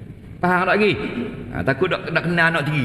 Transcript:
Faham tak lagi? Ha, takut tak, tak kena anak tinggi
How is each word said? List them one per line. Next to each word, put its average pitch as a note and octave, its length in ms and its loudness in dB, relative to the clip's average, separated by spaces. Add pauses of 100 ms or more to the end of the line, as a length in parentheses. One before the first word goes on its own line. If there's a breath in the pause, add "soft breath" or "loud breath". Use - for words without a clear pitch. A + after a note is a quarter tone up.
(440)
Faham F3+ 240 2
tak F3+ 80 4
lagi? G#3 160 4 (640)
Ha, - 80 -2
takut D#3 240 2
tak, D#3+ 240 -2
tak D#3+ 160 0
kena E3+ 240 4
anak D3 160 0
tinggi D3+ 180 0